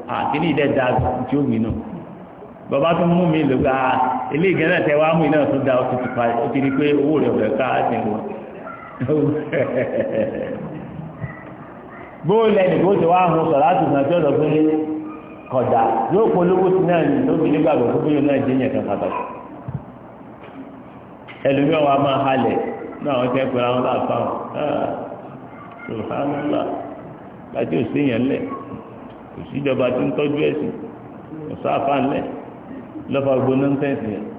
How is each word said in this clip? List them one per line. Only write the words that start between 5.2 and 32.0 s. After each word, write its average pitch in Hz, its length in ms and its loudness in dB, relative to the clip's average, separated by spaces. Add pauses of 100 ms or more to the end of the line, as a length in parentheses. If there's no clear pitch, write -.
iná 151 160 4
tún 135 240 2
da, 131 100 4
ó 127 100 4
ti 127 140 -2
ti 123 120 -2
pa, 120 220 -2
ó 117 160 0
ti 135 120 0
di 135 100 2
pé 139 220 2
owó 147 240 4
rẹ̀ 123 140 4
ò 110 60 0
fẹ́ 110 160 2
ká, 131 140 0
á - 160 2
ti 120 160 0
wọ̀. 107 220 -2 (840)
<laughs> 127 1700 -2 (1500)
Bó 170 240 2
lẹ́nu 190 360 4
kó 175 120 6
ti 170 140 4
wá 180 160 6
hun 160 240 4
sọ̀ 156 140 4
láti 165 260 4
sàn 139 200 2
tí 170 80 2
ó 175 60 4
sọ 151 120 2
pé 151 160 2 (1000)
kódà 120 360 2 (260)
yóò 202 200 4
polówó 185 400 4
sí 185 120 4
náà 170 220 4
ní 143 220 2
lóbi 156 260 2
nígbàgbọ́ 147 400 4
tó 123 100 0
bí 151 120 0
yóò 147 100 4
náà 139 160 4
jẹ́ 123 180 2
yẹn 120 160 2
kan 107 140 -2
pàtàkì. 95 360 -2 (2250)
Ẹlòmíràn 147 440 4
wa 139 140 4
máa 135 200 2
halẹ̀ 123 400 2 (400)
ní - 120 -6
àwọn 127 180 2
tẹ́ 131 180 0
pẹ̀lú 127 160 0
àwọn 123 220 2
láàfáà. 123 420 0 (260)
Ah, - 360 -2 (960)
subhanallah, 135 840 -4 (840)
láti 120 260 -2
ò 127 100 2
sí 139 160 -2
yẹn 123 220 2
lẹ̀, 135 180 0 (840)
kò - 140 -16
sí - 140 -12
ìjọba 131 320 0
tí - 140 0
ń 143 100 0
tọ́jú 143 280 -2
ẹ̀sìn, 151 320 0 (720)
kò - 160 -8
sáfà 143 360 0
ńlẹ̀, 135 280 0 (840)